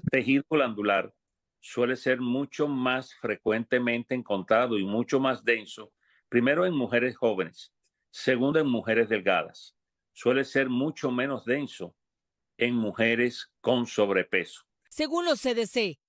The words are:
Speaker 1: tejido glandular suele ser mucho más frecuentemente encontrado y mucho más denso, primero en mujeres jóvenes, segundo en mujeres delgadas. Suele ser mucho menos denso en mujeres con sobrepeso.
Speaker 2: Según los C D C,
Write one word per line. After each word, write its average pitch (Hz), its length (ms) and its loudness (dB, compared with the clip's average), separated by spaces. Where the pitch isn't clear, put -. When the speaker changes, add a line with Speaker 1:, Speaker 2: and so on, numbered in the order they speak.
Speaker 1:
tejido 135 360 2
glandular 104 680 0
suele 123 360 -2
ser 127 260 0
mucho 139 460 -2
más 127 480 -2
frecuentemente 117 1000 -2
encontrado 113 640 0
y 98 60 0
mucho 117 360 0
más 131 240 -2
denso, 110 500 -4
primero 143 400 2
en 175 80 -2
mujeres 120 420 0
jóvenes, 95 560 -2
segundo 131 480 0
en 151 80 2
mujeres 113 420 2
delgadas. 92 680 -2
Suele 131 300 0
ser 135 260 0
mucho 135 400 -2
menos 127 340 -4
denso 120 520 -6
en 120 140 0
mujeres 113 840 0
con 120 260 2
sobrepeso. 95 760 0
Speaker 2:
Según 311 340 -2
los 320 160 0
C 247 160 -2
D 226 100 -2
C, 202 320 -4